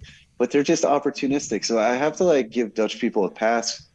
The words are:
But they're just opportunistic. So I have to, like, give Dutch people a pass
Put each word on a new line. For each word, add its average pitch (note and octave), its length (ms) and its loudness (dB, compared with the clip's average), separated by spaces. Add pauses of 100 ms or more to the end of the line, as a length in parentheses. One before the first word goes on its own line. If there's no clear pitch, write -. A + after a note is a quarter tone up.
(380)
But B2 120 0
they're C#3+ 120 2
just D#3+ 220 0
opportunistic. C#3 800 0
So A#2 140 0
I A#2 160 2
have D3+ 240 0
to, F#3+ 60 2
like, C#3 260 2
give A2+ 240 -2
Dutch G#2+ 240 -2
people G#2+ 260 0
a F2 60 -2
pass A2+ 640 -2